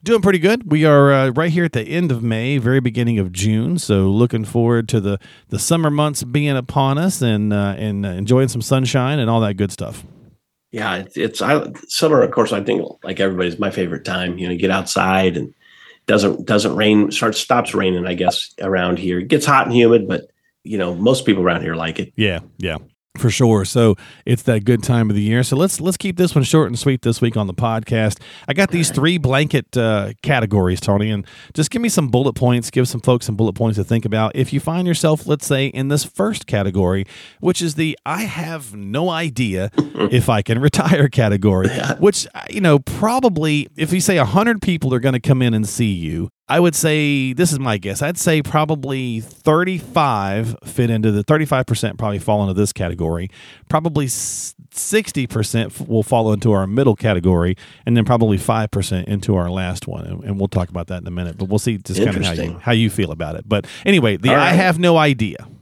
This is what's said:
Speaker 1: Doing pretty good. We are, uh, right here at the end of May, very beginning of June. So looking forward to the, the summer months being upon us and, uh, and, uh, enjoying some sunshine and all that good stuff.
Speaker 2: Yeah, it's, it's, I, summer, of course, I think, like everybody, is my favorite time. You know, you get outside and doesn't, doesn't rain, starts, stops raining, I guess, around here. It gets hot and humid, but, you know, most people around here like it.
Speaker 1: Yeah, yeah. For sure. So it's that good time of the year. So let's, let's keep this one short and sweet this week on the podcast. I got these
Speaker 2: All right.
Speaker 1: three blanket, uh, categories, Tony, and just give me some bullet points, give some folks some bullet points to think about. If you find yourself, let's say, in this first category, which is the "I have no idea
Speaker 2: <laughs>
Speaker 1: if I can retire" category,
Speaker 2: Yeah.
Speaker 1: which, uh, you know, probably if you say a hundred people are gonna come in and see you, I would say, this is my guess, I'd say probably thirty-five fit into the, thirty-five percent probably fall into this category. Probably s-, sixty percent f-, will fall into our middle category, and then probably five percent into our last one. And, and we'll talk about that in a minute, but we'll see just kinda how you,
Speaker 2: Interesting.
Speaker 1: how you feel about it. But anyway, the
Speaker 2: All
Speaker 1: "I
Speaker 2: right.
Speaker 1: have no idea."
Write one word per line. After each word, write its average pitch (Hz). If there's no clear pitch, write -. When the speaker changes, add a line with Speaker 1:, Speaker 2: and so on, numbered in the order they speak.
Speaker 1:
Doing 214
pretty 185
good. 214
We 151
are, 143
uh, 135
right 156
here 170
at 160
the 120
end 165
of 117
May, 117
very 127
beginning 120
of 92
June. 110
So 98
looking 113
forward 117
to 113
the, 98
the -
summer 165
months 151
being 139
upon 135
us 180
and, 107
uh, 101
and, 101
uh, 101
enjoying 107
some 113
sunshine 131
and 113
all 113
that 101
good 98
stuff. -
Speaker 2:
Yeah, 107
it's, -
it's, -
I, 127
summer, 151
of -
course, 110
I 98
think, 98
like 92
everybody, 92
is 82
my 98
favorite 85
time. 90
You 90
know, 90
you 85
get 92
outside 92
and -
doesn't, 104
doesn't 104
rain, 104
starts, 113
stops 120
raining, 95
I 92
guess, -
around 90
here. 90
It 131
gets 151
hot 135
and 120
humid, 113
but, -
you 104
know, 87
most 120
people 95
around 85
here 82
like 82
it. 90
Speaker 1:
Yeah, 98
yeah. 82
For 123
sure. 107
So 113
it's -
that 110
good 117
time 117
of 101
the 104
year. 110
So 123
let's, 160
let's 175
keep 185
this 180
one 139
short 156
and 117
sweet 135
this 120
week 120
on 104
the 92
podcast. 113
I 147
got 190
these 165
Speaker 2:
All -
right. -
Speaker 1:
three 165
blanket, 139
uh, 107
categories, 101
Tony, 104
and 101
just -
give 233
me 233
some 151
bullet 123
points, 123
give 127
some 120
folks 123
some 110
bullet 107
points 110
to 101
think 117
about. 110
If 131
you 139
find 180
yourself, 156
let's 147
say, 135
in 135
this 143
first -
category, 95
which 180
is 160
the 156
"I 170
have 160
no 107
idea 120
Speaker 2:
<laughs> -
Speaker 1:
if 117
I 110
can 117
retire" 143
category, 101
Speaker 2:
Yeah. -
Speaker 1:
which, 190
uh, -
you 208
know, 151
probably 160
if 156
you 185
say 185
a 143
hundred 196
people 151
are 120
gonna 127
come 131
in 120
and 107
see 110
you, 85
I 151
would 175
say, 143
this 170
is 143
my 120
guess, 95
I'd 156
say 160
probably 135
thirty-five 113
fit 120
into 113
the, 104
thirty-five 147
percent 110
probably 104
fall 104
into 95
this 101
category. 85
Probably 156
s-, -
sixty 196
percent 110
f-, -
will 110
fall 110
into 107
our 95
middle 113
category, 90
and 120
then 113
probably 113
five 110
percent 92
into 101
our 87
last 90
one. 82
And, 85
and 101
we'll 98
talk 90
about 87
that 90
in 85
a 90
minute, 87
but 95
we'll 104
see 113
just 92
kinda 107
how 90
you, -
Speaker 2:
Interesting. 85
Speaker 1:
how 123
you 113
feel 92
about 80
it. 82
But 104
anyway, 120
the -
Speaker 2:
All 127
Speaker 1:
"I -
Speaker 2:
right. -
Speaker 1:
have 180
no 175
idea." 113